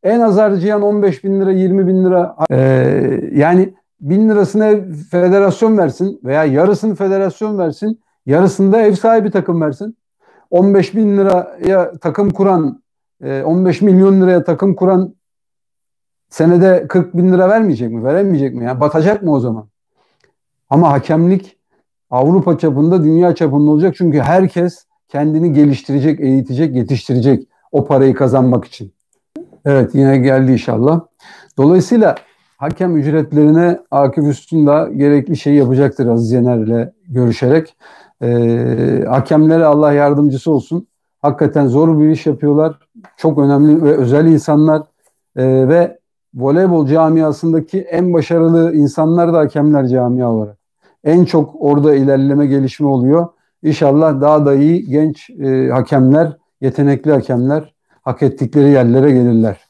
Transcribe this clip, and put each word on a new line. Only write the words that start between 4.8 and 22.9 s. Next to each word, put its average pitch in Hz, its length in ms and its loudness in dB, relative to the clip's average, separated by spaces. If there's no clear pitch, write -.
federasyon 190 840 0
versin 180 460 -4
veya 147 220 -2
yarısını 180 500 0
federasyon 196 640 -4
versin, 196 420 -6
yarısını 190 460 0
da 226 100 2
ev 208 120 2
sahibi 220 380 0
takım 170 300 -4
versin. 160 360 -8
On 190 220 2
beş 196 220 0
bin 208 220 0
liraya 185 800 -2
takım 190 320 -4
kuran, 180 540 -2
e, 135 200 -8
on 175 220 0
beş 180 160 0
milyon 190 400 4
liraya 180 220 2
takım 190 320 -2
kuran 185 400 -2
senede 175 580 2
kırk 180 300 -2
bin 180 160 2
lira 185 160 2
vermeyecek 165 420 -2
mi? 117 120 -8
Veremeyecek 147 520 -2
mi? 120 100 -8
Yani 127 140 -6
batacak 160 440 0
mı 165 80 -2
o 139 80 0
zaman? 113 280 -6
Ama 156 220 2
hakemlik 165 680 -2
Avrupa 156 480 0
çapında, 160 460 0